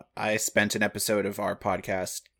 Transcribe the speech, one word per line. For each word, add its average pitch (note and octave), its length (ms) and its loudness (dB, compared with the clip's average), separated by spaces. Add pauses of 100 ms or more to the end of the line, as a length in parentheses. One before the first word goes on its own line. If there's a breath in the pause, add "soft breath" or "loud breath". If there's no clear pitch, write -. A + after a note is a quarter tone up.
(160)
I G#2+ 220 0
spent - 380 2
an G#2+ 80 2
episode G#2 420 2
of G2+ 140 -4
our F#2+ 180 -2
podcast F#2 640 -4 (180)